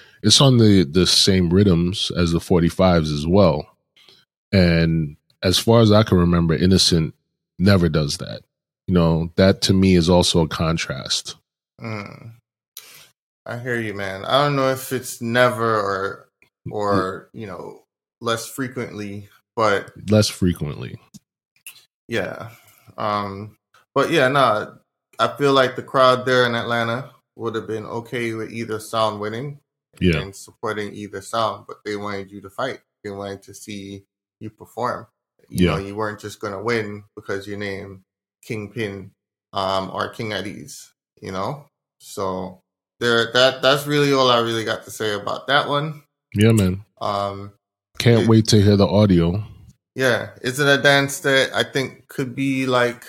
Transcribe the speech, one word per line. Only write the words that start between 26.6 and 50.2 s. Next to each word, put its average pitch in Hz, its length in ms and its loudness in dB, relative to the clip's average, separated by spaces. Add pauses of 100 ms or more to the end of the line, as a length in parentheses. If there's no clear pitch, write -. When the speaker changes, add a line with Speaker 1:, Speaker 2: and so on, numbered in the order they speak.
Speaker 2:
would 110 160 -6
have 107 120 -6
been 107 200 -8
okay 117 480 -8
with 113 180 -10
either 110 280 -8
sound 107 400 -2
winning 120 400 -8 (400)
Speaker 1:
Yeah. 85 200 2
Speaker 2:
and 95 160 -12
supporting 104 580 -10
either 101 280 -12
sound, 104 440 -4
but - 180 -18
they 104 120 -8
wanted 101 340 -10
you 101 120 -18
to 98 80 -20
fight. 127 300 -10 (240)
They 104 60 -10
wanted 98 340 -12
to 98 100 -20
see 98 500 -16 (360)
you 110 100 -14
perform. 117 560 -10 (420)
You 90 180 0
Speaker 1:
Yeah. 85 120 2
Speaker 2:
know, 98 80 -8
you 101 80 -12
weren't 104 260 -8
just 104 200 -16
gonna 101 220 -8
win 104 420 -6 (120)
because 98 300 -10
you 101 100 -10
named 98 460 -12 (420)
Kingpin, 104 680 -10 (400)
um, 95 380 -2
or 101 200 -4
King 113 200 -8
Addies, 98 600 -10 (320)
you 101 100 -12
know? 117 360 -8 (320)
So 92 600 -8 (400)
there, 117 320 0
that, 127 300 2
that's 143 240 2
really 147 260 2
all 131 180 2
I 117 100 4
really 113 240 -2
got 110 200 -6
to 98 60 -18
say 107 240 -4
about 101 320 -8
that 135 220 0
one. 147 340 -6 (320)
Speaker 1:
Yeah, 107 180 4
man. 98 320 0 (160)
Speaker 2:
Um, 101 520 -6 (460)
Speaker 1:
Can't 117 260 4
Speaker 2:
it 110 40 2
Speaker 1:
wait 110 200 6
to 107 120 6
hear 101 160 6
the 98 100 4
audio. 92 560 2 (520)
Speaker 2:
Yeah. 117 360 0 (120)